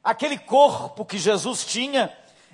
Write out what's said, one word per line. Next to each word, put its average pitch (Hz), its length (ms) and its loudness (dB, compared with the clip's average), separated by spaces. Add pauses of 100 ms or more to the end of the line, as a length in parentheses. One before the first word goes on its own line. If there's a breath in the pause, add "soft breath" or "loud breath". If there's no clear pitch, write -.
Aquele 247 360 -2
corpo - 640 2
que 202 140 -8
Jesus 196 480 -2
tinha 254 520 -2 (360 soft breath)